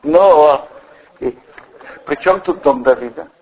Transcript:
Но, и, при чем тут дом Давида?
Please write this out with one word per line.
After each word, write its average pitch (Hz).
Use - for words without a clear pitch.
Но, 151
и, -
при 143
чем 185
тут 180
дом 127
Давида? 120